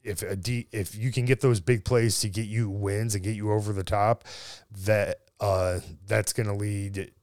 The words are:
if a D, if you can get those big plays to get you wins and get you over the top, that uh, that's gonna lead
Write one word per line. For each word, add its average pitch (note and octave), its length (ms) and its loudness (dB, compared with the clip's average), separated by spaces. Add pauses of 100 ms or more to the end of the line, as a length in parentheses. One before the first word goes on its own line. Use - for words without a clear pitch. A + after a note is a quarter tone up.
if G2 180 -6
a G2 140 -4
D, A#2 380 -2
if G#2 220 -4
you A#2 160 -2
can B2 120 0
get B2 160 4
those A#2+ 220 4
big A#2 240 2
plays A#2 360 4
to A2 80 0
get G#2+ 180 -4
you A2 220 -2
wins G2+ 460 0
and G2 80 -2
get G#2+ 120 0
you G#2 160 -2
over G#2+ 200 0
the G2 120 -2
top, G#2+ 420 2 (440)
that G2+ 500 2 (200)
uh, F#2 400 2 (260)
that's A2 280 0
gonna G#2 220 -2
lead G2+ 560 -4 (120)